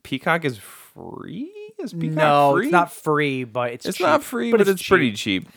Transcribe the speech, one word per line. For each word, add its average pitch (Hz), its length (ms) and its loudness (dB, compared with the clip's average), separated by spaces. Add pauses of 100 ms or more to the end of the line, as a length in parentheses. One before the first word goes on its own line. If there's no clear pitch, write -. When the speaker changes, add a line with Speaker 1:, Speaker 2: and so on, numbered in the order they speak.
Speaker 1:
Peacock 160 400 -4
is 127 140 -4
free? - 920 -16 (300)
Is 254 140 -10
Peacock 160 240 -4
Speaker 2:
No, 143 380 6
Speaker 1:
free? 214 100 0
Speaker 2:
it's 285 80 -4
not 175 180 4
free, 143 540 -2
but 120 260 -4
it's 127 140 -10
Speaker 1:
It's 190 140 -4
Speaker 2:
cheap. 359 60 0
Speaker 1:
not 302 160 4
free, 233 300 -4
Speaker 2:
But 226 60 4
Speaker 1:
but 202 100 6
Speaker 2:
it's 196 140 2
Speaker 1:
it's - 80 -8
pretty 147 240 4
Speaker 2:
cheap. 98 320 -4
Speaker 1:
cheap. - 120 -20